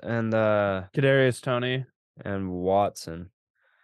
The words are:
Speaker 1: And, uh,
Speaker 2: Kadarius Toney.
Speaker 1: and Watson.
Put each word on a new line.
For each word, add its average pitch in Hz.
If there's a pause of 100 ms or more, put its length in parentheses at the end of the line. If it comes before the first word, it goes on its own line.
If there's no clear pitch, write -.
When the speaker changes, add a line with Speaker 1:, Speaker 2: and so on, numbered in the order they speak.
Speaker 1:
And, 113
uh, 104 (100)
Speaker 2:
Kadarius 135
Toney. 127 (380)
Speaker 1:
and 98
Watson. 90 (540)